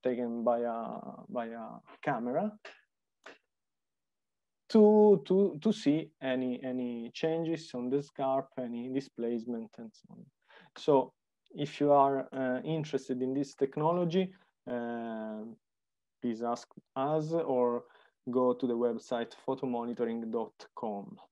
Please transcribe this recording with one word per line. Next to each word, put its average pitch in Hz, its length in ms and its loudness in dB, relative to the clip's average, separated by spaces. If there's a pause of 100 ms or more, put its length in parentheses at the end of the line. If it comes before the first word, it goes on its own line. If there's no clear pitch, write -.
taken 117 400 -2
by 120 160 2
a, 117 400 -6 (300)
by 120 180 -6
a 113 200 -12 (340)
camera 139 500 -2 (2250)
to, 214 560 10
to, 190 360 4
to 220 100 2
see 156 380 2 (120)
any, 127 420 -2
any 123 500 -6
changes 160 640 -2
on 123 140 -4
the 139 120 2
scarp, 165 460 -2 (120)
any 120 320 -6
displacement 117 880 -4
and 113 160 -16
so - 180 -20
on. - 140 -20 (520)
So 135 360 2 (400)
if - 260 -8
you 143 120 4
are, 139 420 4
uh, 127 320 -2
interested 151 560 -4
in 131 120 -2
this 139 200 -4
technology, 170 800 0 (360)
uh, 113 760 -6 (760)
please 117 200 -4
ask 120 260 -4 (280)
us 156 360 0
or 123 520 0 (480)
go 127 220 4
to 123 140 -2
the 120 80 2
website 117 560 -2 (160)
photomonitoring 117 840 -4
dot 113 220 -4 (220)
com. 101 400 -8 (160)